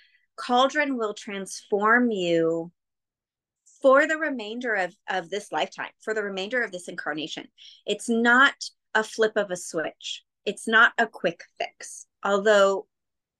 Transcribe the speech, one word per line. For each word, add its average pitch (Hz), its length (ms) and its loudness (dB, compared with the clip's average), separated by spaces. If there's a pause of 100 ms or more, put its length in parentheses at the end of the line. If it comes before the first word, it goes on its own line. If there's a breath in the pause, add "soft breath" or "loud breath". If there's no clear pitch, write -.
(360 soft breath)
cauldron 269 600 0
will 214 200 -4
transform 214 960 0
you 170 600 0 (1080)
for 277 260 8
the 311 100 -2
remainder 240 560 -6
of, 180 220 -2 (120)
of 180 220 -4
this 202 220 -8
lifetime, 160 400 -6 (100)
for 220 140 -6
the 214 80 -4
remainder 202 400 -4
of 202 80 -8
this 180 160 -14
incarnation. 156 600 -8 (380 loud breath)
It's 208 240 -6
not 240 460 4 (400)
a 220 80 2
flip 214 320 0
of 196 160 -2
a 180 40 -4
switch. - 680 -8 (220)
It's 208 220 -6
not 226 300 6
a 233 80 2
quick - 380 -6 (160)
fix. - 480 -12 (160)
Although 196 640 4 (520)